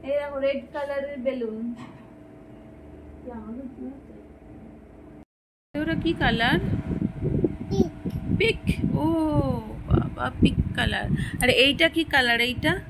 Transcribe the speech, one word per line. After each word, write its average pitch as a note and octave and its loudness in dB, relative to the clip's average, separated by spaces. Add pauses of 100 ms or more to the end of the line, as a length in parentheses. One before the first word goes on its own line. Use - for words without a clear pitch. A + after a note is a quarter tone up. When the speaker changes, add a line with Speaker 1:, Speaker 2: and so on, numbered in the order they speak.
Speaker 1:
এই C#4 0
দেখো, C#4+ -6
red C#4 0 (120)
কালারের C#4+ -4
balloon। A#3 -2 (1600)
কি - -14 (120)
আমাদের A#3 -10
কি B3+ -14
হচ্ছে? C4+ -14 (1700)
ওটা D#4+ 0
কি E4 2 (120)
color? A#3+ 4 (1080)
Speaker 2:
Pink। F#4+ 2 (460)
Speaker 1:
Pink। - 2 (380)
ও - 2 (840)
বাবা, - 2 (160)
pink - 4 (160)
color। A3 0 (340)
আর B3 4 (160)
এইটা C#4+ 6
কি E4 2 (100)
color? A#3+ 4 (100)
এইটা? D4 0 (160)